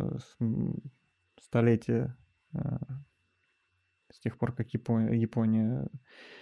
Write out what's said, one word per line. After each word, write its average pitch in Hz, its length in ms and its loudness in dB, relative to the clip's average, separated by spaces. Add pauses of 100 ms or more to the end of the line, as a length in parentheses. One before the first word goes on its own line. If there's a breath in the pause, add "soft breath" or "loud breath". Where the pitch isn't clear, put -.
(160)
э, - 40 -6
с, - 200 -18
м, 117 360 0 (640)
столетия, 117 720 2 (380)
э, 147 40 -4 (1500)
с - 80 -20
тех - 180 -4
пор, 127 160 -2
как - 200 -6
Япо-, 113 400 0
Япония, 113 720 2 (540 loud breath)